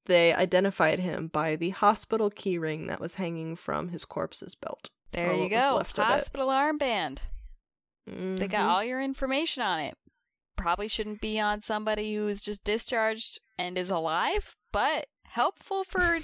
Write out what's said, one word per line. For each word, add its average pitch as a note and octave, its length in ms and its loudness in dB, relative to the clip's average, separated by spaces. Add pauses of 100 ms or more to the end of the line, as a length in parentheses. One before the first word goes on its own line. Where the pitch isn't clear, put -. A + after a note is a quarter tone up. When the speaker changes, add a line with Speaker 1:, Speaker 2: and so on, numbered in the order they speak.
Speaker 1:
They E3+ 300 8
identified F#3 640 4
him E3 300 -2
by D#3 280 0
the E3+ 140 -2
hospital G#3+ 600 4
keyring D#3+ 580 -2
that - 120 -4
was F3 140 -4
hanging E3 420 -4
from D#3 320 -4
his E3+ 160 -8
corpse's - 500 -6
belt. - 360 -10 (220)
Speaker 2:
There F3 180 0
Speaker 1:
Or - 20 2
Speaker 2:
you F#3 120 2
Speaker 1:
what F#3 80 -2
was A3+ 80 4 (100)
Speaker 2:
go. C4 60 2
Speaker 1:
left - 220 -2
of G#3+ 60 2
it. A3 40 4
Speaker 2:
Hospital C4 400 0
armband. C4+ 720 0 (840)
They F#3+ 420 -4
got G3+ 120 0
Speaker 1:
Mm-hmm. D#3+ 100 2
Speaker 2:
all F#3+ 140 2
your B3+ 160 -4
information C4+ 600 -2
on F#3 180 0
it. C#3 160 -6 (600)
Probably F#3 320 0
shouldn't G#3+ 340 -4
be G#3+ 180 -2
on G#3+ 220 0
somebody G#3+ 520 -2
who G#3 140 0
is G3+ 140 -2
just G#3 220 -6
discharged A3 760 0 (160)
and F3+ 220 -4
is F3+ 100 -2
alive, F#3 680 0 (180)
but B3+ 340 0 (180)
helpful F#4+ 600 -2
for, E4+ 400 0